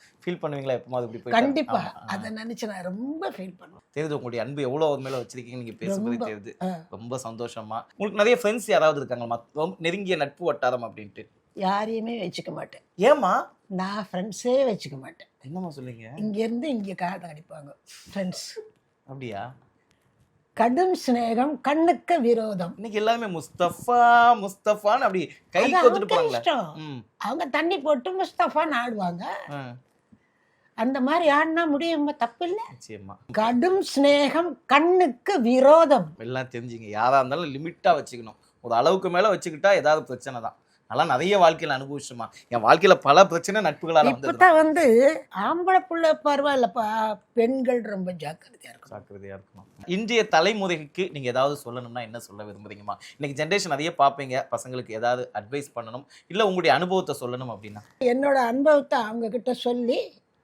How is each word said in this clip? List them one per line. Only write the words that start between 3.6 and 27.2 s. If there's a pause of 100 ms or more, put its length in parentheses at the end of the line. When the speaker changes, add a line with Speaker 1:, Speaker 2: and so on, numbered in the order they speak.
Speaker 1:
தெரியுது
உங்களுடைய
அன்பு
எவ்வளவு
அவர்
மேல
வச்சிருக்கீங்க,
நீங்க
பேசும்போதே
Speaker 2:
ரொம்ப,
Speaker 1:
தெரியுது.
Speaker 2:
ஆ.
Speaker 1:
ரொம்ப
சந்தோஷமா. (120)
உங்களுக்கு
நிறைய
ஃப்ரெண்ட்ஸ்
யாராவது
இருக்காங்களா?
மத்-,
ரொம்ப
நெருங்கிய
நட்பு
வட்டாரம்
அப்படின்ட்டு? (260)
Speaker 2:
யாரையுமே
வச்சுக்க
மாட்டேன். (140)
Speaker 1:
ஏம்மா? (160)
Speaker 2:
நான்
ஃப்ரெண்ட்ஸே
வச்சுக்க
மாட்டேன். (160)
Speaker 1:
என்னம்மா (100)
சொல்றீங்க?
Speaker 2:
இங்க
இருந்து
இங்க
காதை
அடிப்பாங்க (380)
ஃப்ரெண்ட்ஸ். (460)
Speaker 1:
அப்படியா? (1000)
Speaker 2:
கடும் (120)
சிநேகம்
கண்ணுக்கு
விரோதம்.
Speaker 1:
இன்னைக்கு
எல்லாருமே
முஸ்தபா, (320)
முஸ்தபான்னு
அப்படி (180)
கை
Speaker 2:
அது
Speaker 1:
கோத்துட்டு
Speaker 2:
அவங்க
Speaker 1:
போறாங்களே.
Speaker 2:
இஷ்டம்.
Speaker 1:
ம். (120)
Speaker 2:
அவங்க